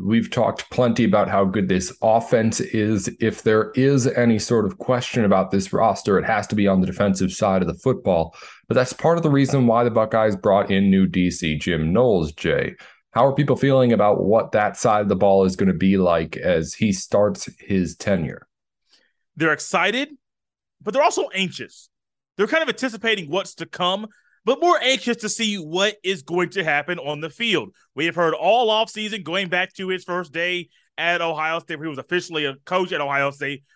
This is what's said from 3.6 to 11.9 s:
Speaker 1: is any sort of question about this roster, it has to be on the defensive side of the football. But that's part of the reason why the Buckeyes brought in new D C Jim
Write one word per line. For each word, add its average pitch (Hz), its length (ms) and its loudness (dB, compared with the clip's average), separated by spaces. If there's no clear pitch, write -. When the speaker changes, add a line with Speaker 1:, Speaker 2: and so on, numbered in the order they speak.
Speaker 1:
is 135 320 2
any 117 320 2
sort 110 260 0
of 95 120 -6
question 120 460 -2
about 95 260 2
this 98 220 -2
roster, 101 480 2
it 80 60 -2
has 104 220 -2
to - 80 -4
be 101 120 2
on 95 140 4
the 92 60 0
defensive 95 440 0
side 95 300 0
of 87 80 -2
the 80 60 -6
football. 90 600 -2
But 117 80 -2
that's 127 160 2
part 165 240 2
of 165 80 0
the 160 60 0
reason 139 380 2
why 117 180 4
the 120 40 0
Buckeyes 110 460 2
brought 98 340 2
in 98 220 4
new 95 160 4
D 90 240 0
C 78 260 -4
Jim 80 360 -2